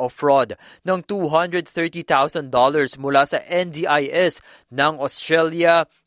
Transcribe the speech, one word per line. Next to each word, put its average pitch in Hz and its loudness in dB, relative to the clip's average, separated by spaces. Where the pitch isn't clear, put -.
o 123 -4
fraud 135 0
ng 185 -4
two 196 -4
hundred 170 0
thirty 170 -4
thousand 147 -2
dollars 131 0
mula 139 2
sa - -4
N 180 0
D 160 -8
I 147 0
S 175 0
ng 143 0
Australia 165 2